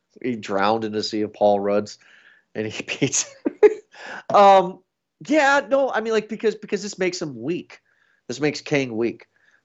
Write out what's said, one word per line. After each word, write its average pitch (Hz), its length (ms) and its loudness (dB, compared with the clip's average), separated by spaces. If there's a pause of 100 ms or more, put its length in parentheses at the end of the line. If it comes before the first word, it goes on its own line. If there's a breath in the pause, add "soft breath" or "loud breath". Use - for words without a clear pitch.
(200)
He 123 160 -4
drowned 104 480 0
in 107 100 -6
a 107 80 -4
sea 107 200 -4
of 104 100 -6
Paul 104 260 2
Rudds, 101 380 -2 (580 soft breath)
and 110 120 -6
he - 160 -10
<laughs> - 180 -8
beats. - 340 -4 (920 loud breath)
Um, 196 520 6 (460)
yeah, 277 440 2
no, 269 200 2
I 220 120 -2
mean, 226 100 -4
like, 214 160 -2
because, 214 260 -2
because 196 280 -8
this 202 160 -12
makes 180 220 -2
him 139 200 -10
weak. 135 400 -8 (480)
This 120 100 -8
makes 147 220 -2
Kang 135 340 -4
weak. 110 320 -4 (380)